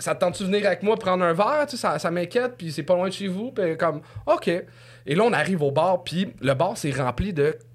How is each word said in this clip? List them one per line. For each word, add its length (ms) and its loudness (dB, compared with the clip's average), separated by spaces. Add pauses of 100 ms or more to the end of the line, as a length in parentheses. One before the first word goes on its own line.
Ça 160 -2
te 40 -2
tente-tu 220 0
venir 240 2
avec 160 0
moi 140 2
prendre 260 0
un 100 4
verre ? 360 2
Tu 80 -10
sais, 60 -8
ça, 180 0
ça 100 -2
m'inquiète, 480 -2
puis 140 -8
c'est 100 -6
pas 140 4
loin 120 0
de 40 -6
chez 160 -6
vous. » 260 -6
Puis 220 0
comme, « 240 0 (260)
OK. » 220 2 (580)
Et 80 -2
là, 100 4
on 80 4
arrive 300 0
au 80 2
bar, 320 2
puis 380 -4
le 140 2
bar, 200 0
c'est 160 -4
rempli 420 -2
de 240 2 (180)